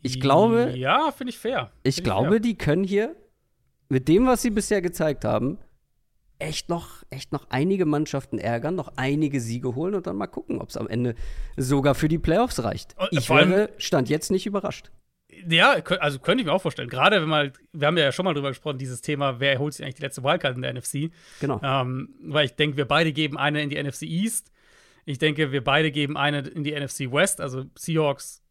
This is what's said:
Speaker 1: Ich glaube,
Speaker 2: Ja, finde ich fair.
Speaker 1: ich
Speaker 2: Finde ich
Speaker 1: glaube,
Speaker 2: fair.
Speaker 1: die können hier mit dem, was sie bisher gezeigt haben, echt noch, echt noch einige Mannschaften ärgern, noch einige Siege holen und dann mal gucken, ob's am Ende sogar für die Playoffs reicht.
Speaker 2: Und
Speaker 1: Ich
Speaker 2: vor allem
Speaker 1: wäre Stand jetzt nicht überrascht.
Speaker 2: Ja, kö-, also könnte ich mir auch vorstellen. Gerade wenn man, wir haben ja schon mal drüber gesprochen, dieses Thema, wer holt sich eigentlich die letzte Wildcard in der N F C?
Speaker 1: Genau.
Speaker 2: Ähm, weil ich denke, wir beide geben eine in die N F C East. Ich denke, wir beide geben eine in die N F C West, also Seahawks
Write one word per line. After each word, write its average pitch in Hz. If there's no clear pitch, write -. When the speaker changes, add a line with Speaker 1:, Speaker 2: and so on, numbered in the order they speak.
Speaker 1:
Ich 127
glaube, 196
Speaker 2:
Ja, 196
finde 254
ich -
fair. 214
Speaker 1:
ich 135
Speaker 2:
Finde -
ich 175
Speaker 1:
glaube, 113
Speaker 2:
fair. 220
Speaker 1:
die 220
können 165
hier 202
mit 131
dem, 190
was 254
sie 240
bisher 208
gezeigt 170
haben, 117
echt 156
noch, -
echt -
noch -
einige 180
Mannschaften 151
ärgern, 120
noch 156
einige 139
Siege 117
holen 170
und 180
dann 175
mal 196
gucken, -
ob's -
am 113
Ende 120
sogar 139
für 156
die 160
Playoffs 180
reicht. -
Speaker 2:
Und -
Speaker 1:
Ich 135
Speaker 2:
vor 156
allem 180
Speaker 1:
wäre 208
Stand 131
jetzt 151
nicht 190
überrascht. -
Speaker 2:
Ja, 180
kö-, 175
also 147
könnte 226
ich 190
mir 147
auch 190
vorstellen. 127
Gerade 165
wenn 156
man, 147
wir 147
haben 170
ja 143
schon 180
mal 180
drüber 143
gesprochen, 135
dieses 127
Thema, 139
wer 139
holt 143
sich 135
eigentlich 135
die -
letzte 131
Wildcard 139
in 127
der 131
N 127
F 123
C? 151
Speaker 1:
Genau. 139
Speaker 2:
Ähm, 131
weil 151
ich 127
denke, 147
wir 143
beide 160
geben 147
eine 147
in 147
die 139
N 143
F 139
C 156
East. 185
Ich 135
denke, 151
wir 135
beide 151
geben 143
eine 143
in 143
die 147
N 147
F 135
C 131
West, 165
also 131
Seahawks 156